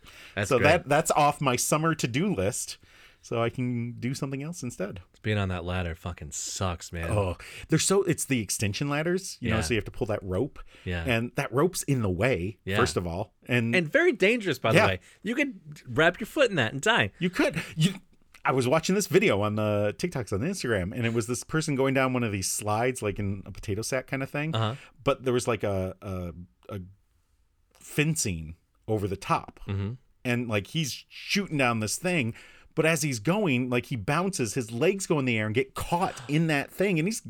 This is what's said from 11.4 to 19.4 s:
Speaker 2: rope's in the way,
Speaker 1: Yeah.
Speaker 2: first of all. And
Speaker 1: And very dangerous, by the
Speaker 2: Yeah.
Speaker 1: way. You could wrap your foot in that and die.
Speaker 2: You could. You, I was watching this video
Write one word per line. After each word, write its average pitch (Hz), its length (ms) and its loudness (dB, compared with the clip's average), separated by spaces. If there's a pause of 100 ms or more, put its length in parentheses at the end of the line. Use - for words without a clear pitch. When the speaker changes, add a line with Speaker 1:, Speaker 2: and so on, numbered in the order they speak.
Speaker 2:
rope's 151 340 2
in 131 180 2
the 101 80 2
way, 95 560 0
Speaker 1:
Yeah. 92 100 0
Speaker 2:
first 117 220 2
of 90 80 -2
all. 87 260 -6 (140)
And 120 280 2
Speaker 1:
And 170 160 0
very 339 220 4
dangerous, 196 460 2
by 113 140 2
the 147 40 6
Speaker 2:
Yeah. 208 100 6
Speaker 1:
way. 92 140 -2 (220)
You 220 120 -4
could 269 260 -2 (280)
wrap 156 320 2
your 220 60 -6
foot 269 240 2
in 190 60 -2
that 117 180 2
and 135 80 -6
die. 202 360 2
Speaker 2:
You 175 120 -2
could. 202 320 0 (120)
You, 180 200 2 (500)
I 147 80 2
was 127 160 2
watching 160 260 4
this 202 120 2
video 143 340 6